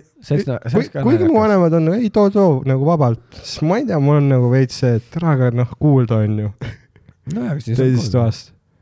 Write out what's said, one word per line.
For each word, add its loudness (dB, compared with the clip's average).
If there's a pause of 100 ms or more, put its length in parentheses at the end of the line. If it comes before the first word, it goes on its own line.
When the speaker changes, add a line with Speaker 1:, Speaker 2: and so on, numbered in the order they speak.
(180)
Speaker 1:
Sest -4
no, -4
see -6
Speaker 2:
kui, 4
Speaker 1:
oleks -2
ka -6
Speaker 2:
kuigi 2
mu 2
Speaker 1:
naljakas. 2
Speaker 2:
vanemad 2
on, 2
ei, -2
too, 2
too, 2 (180)
nagu 0
vabalt. 0 (160)
Siis -10
ma 0
ei -4
tea, -2
mul 2
on 2
nagu 2
veits 0
see, 0
et -12
ära, -2
aga 2 (100)
noh, -2
kuulda 2
on 0
ju. -4 (840)
Speaker 1:
No -6
jaa, -4
aga -8
siis -4
on 2
Speaker 2:
Teisest 0
Speaker 1:
kuulda. 0
Speaker 2:
toast. -6 (320)